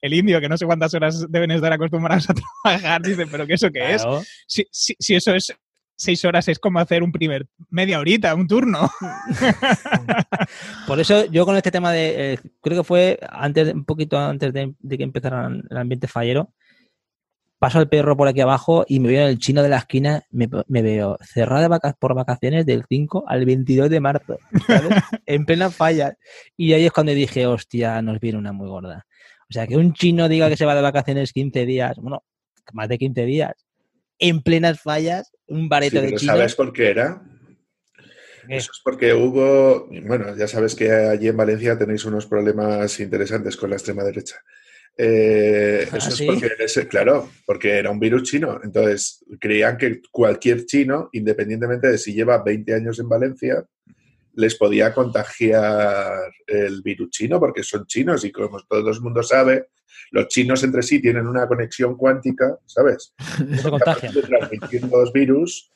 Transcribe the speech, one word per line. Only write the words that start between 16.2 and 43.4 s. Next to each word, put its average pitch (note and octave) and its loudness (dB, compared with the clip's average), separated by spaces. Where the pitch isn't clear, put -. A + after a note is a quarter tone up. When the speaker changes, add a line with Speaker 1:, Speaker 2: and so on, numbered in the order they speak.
Speaker 2:
paso C3 2
al D3+ 4
perro D3 4
por C#3+ 4
aquí C3+ 2
abajo C3+ 2
y C3+ 2
me B2 2
veo C3 4
en C#3+ 4
el B2+ 0
chino C#3+ 2
de C#3+ 4
la C#3 2
esquina, C#3+ -2
me, A#2+ 0
me B2 0
veo G#2 0
cerrada A#2+ 0
de E3+ 4
vaca-, E3 0
por C3 0
vacaciones C3 -2
del A#2+ 0
cinco D3 -2
al B2+ 0
veintidós C3 2
de D#3+ 2
marzo, - -2
¿sabes? F3 4
Speaker 1:
<laughs> G#3 0
Speaker 2:
En D3 0
plena F3 2
falla. D#3+ 0
Y E3 2
ahí D#3+ 6
es E3 4
cuando D3+ 2
dije, C3+ 0
"Hostia, A#2 -2
nos A2 -4
viene G#2+ -4
una G#2 -8
muy G2 -10
gorda". F#2 -14
O - -16
sea, A2 -6
que A#2 0
un E3 6
chino E3+ 2
diga D#3+ 4
que D3+ 2
se D#3 0
va D3 2
de C#3+ 2
vacaciones C#3 0
quince C3 -2
días, B2+ -2
bueno, C3 -12
más G#2+ -8
de A#2+ -2
quince B2 -2
días, C#3+ -2
en E3+ 2
plenas E3 2
fallas, D#3+ -4
un D#3+ -4
bareto C#3+ 2
Speaker 3:
Sí, C#3 2
Speaker 2:
de C3+ 0
Speaker 3:
pero G#2+ -2
Speaker 2:
chino. C#3+ 0
Speaker 3:
¿sabes A#2 2
por - -2
qué A2+ 2
era? C3 -2
Speaker 2:
¿Qué? C3 -8
Speaker 3:
Eso B2 -8
es - -20
porque B2+ 2
hubo, C3 4
bueno, G#2 -4
ya G#2 -2
sabes A2 0
que A2 0
allí A2 2
en A2 0
Valencia A2 0
tenéis G#2+ -2
unos G#2+ -6
problemas G#2 -2
interesantes G2+ -4